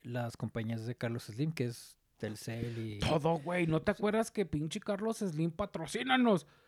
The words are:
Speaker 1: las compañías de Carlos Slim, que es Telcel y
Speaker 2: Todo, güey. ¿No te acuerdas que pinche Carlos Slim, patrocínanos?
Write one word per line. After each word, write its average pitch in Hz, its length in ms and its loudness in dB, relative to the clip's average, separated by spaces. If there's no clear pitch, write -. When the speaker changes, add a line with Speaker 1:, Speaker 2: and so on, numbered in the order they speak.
Speaker 1:
las 120 340 -4
compañías 113 480 -4
de 120 100 -4
Carlos 117 300 -4
Slim, 139 280 -2
que 135 140 0
es - 300 -10
Telcel 113 600 -6
y 110 200 -6
Speaker 2:
Todo, 156 400 2
güey. 175 280 0
¿No 160 140 2
te 208 120 2
acuerdas 214 380 0
que 202 140 0
pinche 156 360 -2
Carlos 214 380 -2
Slim, 165 320 0
patrocínanos? 226 960 2